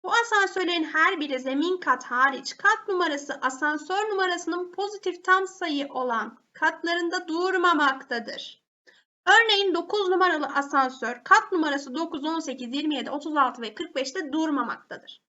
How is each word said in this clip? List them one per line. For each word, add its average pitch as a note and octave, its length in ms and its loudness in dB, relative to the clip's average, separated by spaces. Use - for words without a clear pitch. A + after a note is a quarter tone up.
Bu F4+ 60 -2
asansörlerin F#4+ 720 2
her D#4+ 360 2
biri C#4+ 200 -4
zemin C#4+ 380 0
kat C4 260 0
hariç C4 540 0
kat A4 300 2
numarası D#4 540 -2
asansör D4+ 680 -2
numarasının F4+ 640 -2
pozitif F#4+ 520 -6
tam F#4+ 240 4
sayı D4 420 -4
olan A#3 480 -4
katlarında E4+ 720 -2
durmamaktadır. D#4 1400 0
Örneğin G4+ 500 6
dokuz F#4 340 -2
numaralı F4 360 4
asansör C4+ 800 0
kat G#4+ 280 6
numarası C#4+ 440 -2
dokuz, D#4+ 300 -4
on D#4+ 140 -2
sekiz, C4 360 -8
yirmi D4+ 200 -2
yedi, A#3+ 160 -6
otuz D#4 260 -4
altı B3 240 2
ve G#3+ 120 -8
kırk - 220 -10
beşte C4+ 360 -4
durmamaktadır. C#4 960 -4